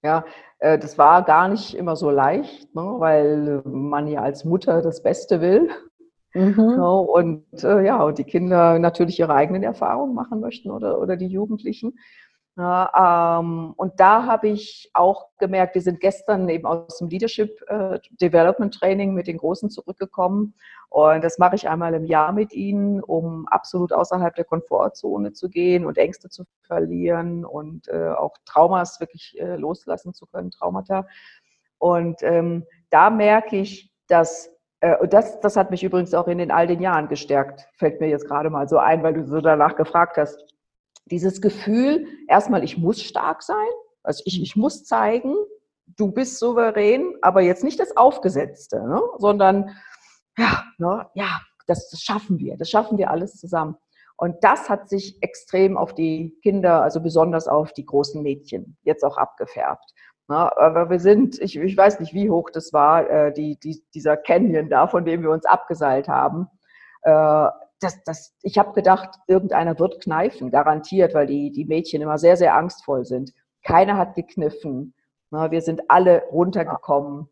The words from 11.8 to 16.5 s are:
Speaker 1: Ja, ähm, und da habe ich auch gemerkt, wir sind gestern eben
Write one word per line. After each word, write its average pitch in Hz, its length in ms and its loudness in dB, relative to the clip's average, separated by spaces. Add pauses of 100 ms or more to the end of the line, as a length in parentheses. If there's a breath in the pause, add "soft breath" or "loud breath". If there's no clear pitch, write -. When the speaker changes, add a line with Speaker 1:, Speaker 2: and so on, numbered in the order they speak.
Speaker 1:
Ja, 175 840 2
ähm, 165 360 -6
und - 220 -6
da 214 260 6
habe 220 220 0
ich - 460 -6
auch 190 340 2 (120)
gemerkt, 185 360 0
wir 185 60 0
sind 175 180 -2
gestern 190 500 0
eben 165 160 -4